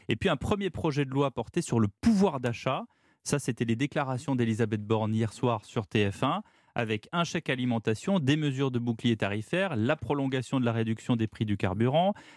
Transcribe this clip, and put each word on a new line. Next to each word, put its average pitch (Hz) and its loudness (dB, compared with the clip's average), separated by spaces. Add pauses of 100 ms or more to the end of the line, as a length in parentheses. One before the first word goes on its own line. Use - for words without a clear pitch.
Et 117 0
puis, 185 0
un 147 2
premier 196 -2
projet 147 -2
de 135 -6
loi 139 2
porté - -6
sur 117 2
le 104 4 (100)
pouvoir 190 4
d'achat. 131 -4 (400)
Ça, 143 0
c'était 120 -2
les 117 0
déclarations 131 -2
d'Elisabeth 110 0
Borne 110 0
hier 110 0
soir 117 0
sur 113 -4
T 104 2
F - -4
un, 165 0 (340)
avec 110 -2
un 170 0
chèque - -6
alimentation, 123 0
des 143 2
mesures 139 0
de 123 0
bouclier 117 0
tarifaire, 123 -2
la 123 2
prolongation 135 -2
de 120 2
la 117 2
réduction 113 0
des 110 0
prix - -4
du 104 0
carburant, 127 2 (240)